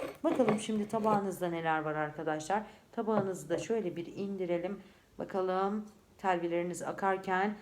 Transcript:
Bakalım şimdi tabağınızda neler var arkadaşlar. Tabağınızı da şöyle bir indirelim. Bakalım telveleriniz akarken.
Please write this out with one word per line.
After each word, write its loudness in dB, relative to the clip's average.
Bakalım 4
şimdi -2
tabağınızda 2
neler 0
var -2
arkadaşlar. -2
Tabağınızı 0
da 2
şöyle -2
bir -6
indirelim. -2
Bakalım 0
telveleriniz 0
akarken. 0